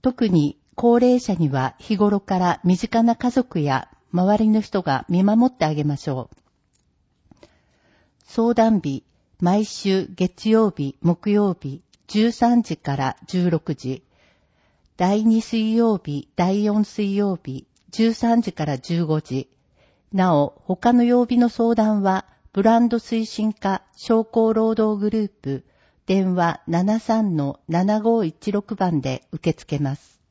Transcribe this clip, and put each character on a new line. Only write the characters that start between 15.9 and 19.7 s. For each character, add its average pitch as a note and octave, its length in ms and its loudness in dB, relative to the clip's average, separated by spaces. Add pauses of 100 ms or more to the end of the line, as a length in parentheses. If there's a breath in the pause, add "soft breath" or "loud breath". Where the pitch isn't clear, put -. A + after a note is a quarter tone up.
日、 C#3+ 360 -8
第 F#3+ 300 0
四 G#3 200 0
水 G3+ 300 -4
曜 G3 280 -2
日、 C3+ 240 -12 (240)
十 A3+ 220 0
三 A#3 300 2
時 F#3+ 100 -6
か D#3 120 -6
ら C#3+ 140 -4
十 E3+ 260 -4
五 D#3 160 -2
時。 C3 280 -8 (640)